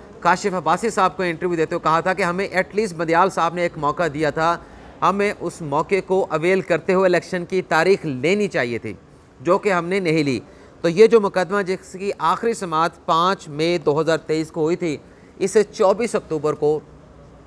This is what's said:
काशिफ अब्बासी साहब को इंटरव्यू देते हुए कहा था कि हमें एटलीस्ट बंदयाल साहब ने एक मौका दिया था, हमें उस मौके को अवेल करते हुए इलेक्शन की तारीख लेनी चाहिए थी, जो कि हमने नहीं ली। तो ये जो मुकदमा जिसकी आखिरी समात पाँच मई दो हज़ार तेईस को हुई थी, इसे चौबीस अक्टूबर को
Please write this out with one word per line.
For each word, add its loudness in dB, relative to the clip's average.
काशिफ 0
अब्बासी 0
साहब 0
को -4
इंटरव्यू -2
देते 0
हुए -4
कहा 2
था 0
कि -2
हमें -2
एटलीस्ट -2
बंदयाल 2
साहब -2
ने -2
एक -4
मौका -2
दिया -2
था, -2
हमें 2
उस -10
मौके 0
को 0
अवेल 0
करते 0
हुए 4
इलेक्शन 0
की -2
तारीख 2
लेनी 0
चाहिए -2
थी, -10
जो 2
कि -2
हमने -2
नहीं 0
ली। -2
तो 2
ये 8
जो 6
मुकदमा -2
जिसकी -8
आखिरी 0
समात -2
पाँच 0
मई 0
दो 0
हज़ार 2
तेईस -4
को -4
हुई 0
थी, -4
इसे 2
चौबीस 0
अक्टूबर -4
को 0